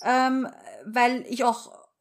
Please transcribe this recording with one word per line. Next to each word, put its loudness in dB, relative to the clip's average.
ähm, 2
weil 2
ich -2
auch -2